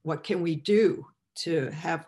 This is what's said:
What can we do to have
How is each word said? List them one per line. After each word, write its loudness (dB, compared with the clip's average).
What -4
can -2
we 0
do 2
to -2
have -4